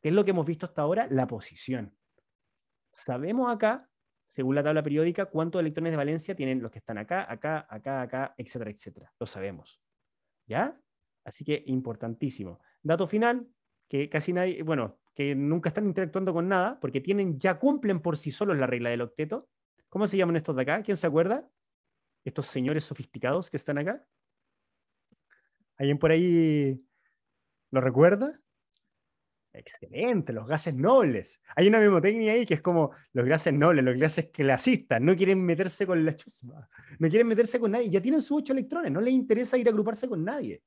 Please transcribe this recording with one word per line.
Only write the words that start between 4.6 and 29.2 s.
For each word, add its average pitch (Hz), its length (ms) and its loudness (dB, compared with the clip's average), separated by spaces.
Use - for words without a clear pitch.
tabla 151 180 2
periódica, 160 460 -2
cuántos 165 320 -2
electrones 160 320 -4
de 156 60 -2
valencia 156 380 -4
tienen 131 260 -2
los 113 100 -10
que - 80 -18
están 110 180 -10
acá, 175 340 -6
acá, 151 380 -6
acá, 131 320 -8
acá, 127 360 -6
etcétera, 117 340 -10
etcétera. - 480 -20
Lo 117 60 -8
sabemos. 98 540 -12
¿Ya? 196 340 -4
Así - 220 -18
que 147 220 -4
importantísimo. 120 920 -8
Dato 165 260 0
final, 240 400 0
que 143 220 -4
casi 156 240 -4
nadie, 180 300 -2
bueno, 139 360 -4
que 143 220 -4
nunca 156 340 0
están 208 160 -4
interactuando 190 480 -2
con 170 140 -2
nada, 190 320 0
porque 131 200 -4
tienen, 180 400 -2
ya 185 200 0
cumplen 214 420 0
por 160 160 -2
sí 151 140 -8
solos 190 260 -2
la 131 100 2
regla 120 220 -2
del 120 120 -2
octeto. 151 480 -8
¿Cómo 208 180 -2
se 196 100 -2
llaman 170 200 2
estos 151 180 -4
de 131 80 -2
acá? 156 180 -2
¿Quién 202 160 -2
se 180 100 -2
acuerda? 170 400 0
Estos 135 220 -8
señores 147 360 -4
sofisticados 135 680 -6
que - 80 -8
están 143 200 -6
acá. 185 280 -6
¿Alguien 143 220 0
por 160 120 4
ahí 160 680 4
lo 131 80 2
recuerda? 175 640 4